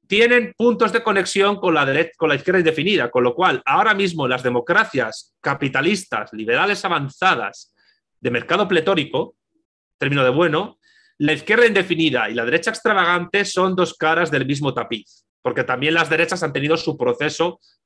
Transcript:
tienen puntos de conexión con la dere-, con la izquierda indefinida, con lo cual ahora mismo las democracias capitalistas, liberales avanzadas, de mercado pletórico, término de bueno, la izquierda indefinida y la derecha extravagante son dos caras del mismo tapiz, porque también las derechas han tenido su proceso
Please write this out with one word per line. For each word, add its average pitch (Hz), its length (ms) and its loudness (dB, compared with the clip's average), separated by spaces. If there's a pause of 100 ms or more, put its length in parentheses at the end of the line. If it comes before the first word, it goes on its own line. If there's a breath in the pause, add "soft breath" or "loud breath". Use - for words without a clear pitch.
tienen 233 500 2
puntos 226 360 2
de 233 100 0
conexión 196 540 2
con 190 180 0
la 147 120 2
dere-, 147 300 0
con 160 120 0
la 147 60 4
izquierda 180 260 0
indefinida, 160 500 0
con 123 140 2
lo 123 100 2
cual 156 300 0
ahora 196 300 2
mismo 170 340 -2
las 127 140 -2
democracias 127 960 -2
capitalistas, 139 920 -2
liberales 139 500 -2
avanzadas, 143 920 -2 (460)
de 123 100 -2
mercado 175 380 0
pletórico, 170 680 -2 (600)
término 139 260 0
de 127 80 4
bueno, 160 480 0 (420 soft breath)
la 147 120 2
izquierda 214 340 2
indefinida 160 640 0
y 110 40 -8
la 117 100 -2
derecha 165 260 -2
extravagante 185 760 0
son 185 300 0
dos 180 200 -2
caras 160 360 0
del 135 160 -2
mismo 139 260 -2
tapiz, 117 520 -10 (180)
porque 127 220 -2
también 127 300 -2
las 165 140 2
derechas 170 360 -2
han 147 80 -6
tenido 143 240 0
su 147 200 -4
proceso 147 640 -2 (280 soft breath)